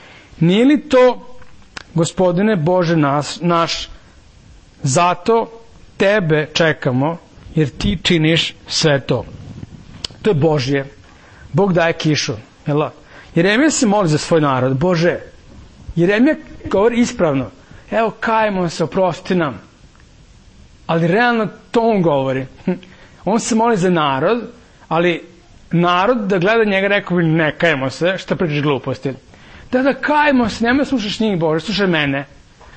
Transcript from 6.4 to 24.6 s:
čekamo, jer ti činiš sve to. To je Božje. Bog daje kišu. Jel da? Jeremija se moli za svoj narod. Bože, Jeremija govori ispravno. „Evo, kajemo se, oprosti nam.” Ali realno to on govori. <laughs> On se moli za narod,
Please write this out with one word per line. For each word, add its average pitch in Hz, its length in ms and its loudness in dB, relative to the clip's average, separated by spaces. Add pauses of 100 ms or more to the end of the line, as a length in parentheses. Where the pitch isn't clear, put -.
čekamo, 147 640 0 (380)
jer 156 140 2
ti 202 340 -4
činiš 160 500 0 (140)
sve 143 320 0
to. 127 260 -4 (960)
To 220 80 0
je 208 40 2
Božje. 139 520 0 (680)
Bog 190 200 2
daje 165 200 2
kišu. 151 400 -2 (340)
Jel 147 120 0
da? 143 120 -2 (440)
Jeremija 214 360 4
se - 160 0
moli 202 200 2
za 151 100 2
svoj 165 240 0
narod. 135 360 0
Bože, 165 420 0 (760)
Jeremija 208 400 2 (360)
govori 226 280 2
ispravno. 151 500 0 (420)
„Evo, 220 280 0
kajemo 208 500 0
se, 170 140 -4
oprosti 185 520 -2
nam.” 143 260 -2 (1300)
Ali 165 200 0
realno 220 400 2 (240)
to 233 100 2
on 226 200 2
govori. 135 440 0 (200)
<laughs> 180 120 -2 (480)
On 214 140 0
se - 160 -2
moli 226 220 2
za 185 120 0
narod, 165 540 0 (440)